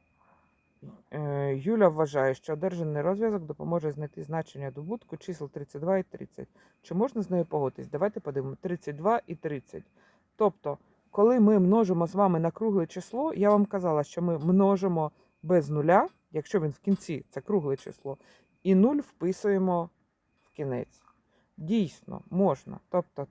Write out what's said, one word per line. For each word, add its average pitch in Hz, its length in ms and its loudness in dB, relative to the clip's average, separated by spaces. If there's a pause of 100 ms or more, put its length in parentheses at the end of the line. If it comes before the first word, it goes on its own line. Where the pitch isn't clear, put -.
(1120)
е, 143 440 -4
Юля 196 320 2
вважає, 143 480 2
що - 180 -8
одержаний 160 480 -4
розв'язок 196 420 -2
допоможе 156 480 -4
знайти 151 320 -10
значення 143 480 -8
добутку 160 460 -12
чисел 151 320 -12
тридцять 143 320 -14
два 190 160 0
і 185 60 -2
тридцять. - 460 -16 (320)
Чи - 120 -12
можна 226 280 -2
з 175 80 -6
нею 180 160 0
погодитись? 135 420 -4
Давайте 202 320 -4
подивимось. 135 400 -6
Тридцять 170 360 -8
два 208 320 -2
і 175 80 -10
тридцять. 147 500 -10 (500)
Тобто, 165 420 0 (340)
коли 233 280 4
ми 208 200 8
множимо 180 480 4
з 175 80 -10
вами 185 240 2
на 165 120 0
кругле 196 360 0
число, 254 460 -6
я 202 160 2
вам 208 160 6
казала, 175 380 0
що - 180 -8
ми 175 160 0
множимо 180 720 2 (320)
без 156 260 2
нуля, 170 400 4 (220)
якщо 156 280 -4
він 151 120 -2
в - 80 -14
кінці, - 500 -2
це 131 120 -10
кругле 147 360 -2
число, - 400 -12 (460)
і 190 120 4
нуль 240 220 6
вписуємо 185 920 -2 (520)
в - 140 -20
кінець. - 460 -8 (560)
Дійсно, 170 720 -4
можна. 180 500 -2 (100)
Тобто 160 420 -6